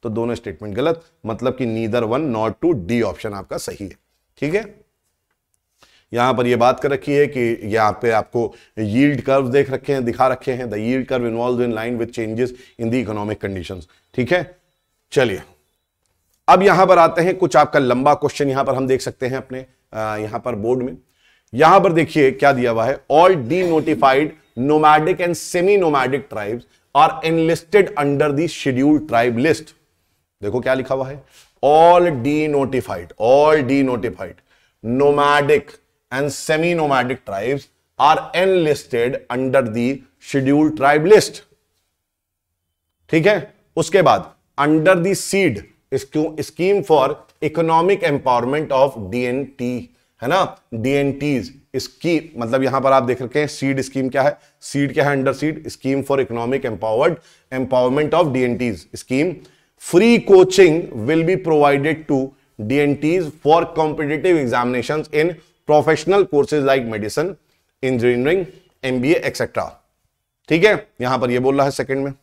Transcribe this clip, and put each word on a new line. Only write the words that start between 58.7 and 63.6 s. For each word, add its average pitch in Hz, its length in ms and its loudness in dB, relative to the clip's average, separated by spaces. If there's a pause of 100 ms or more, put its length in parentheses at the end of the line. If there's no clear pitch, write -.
scheme, 147 300 -2 (600)
free 226 240 6 (120)
coaching 185 520 6 (240)
will 160 200 0
be 185 100 0 (120)
provided 147 480 2 (160)
to 135 160 -2 (340)
D 139 240 0
N 143 180 -2
Ts 175 200 0
for 160 420 0 (120)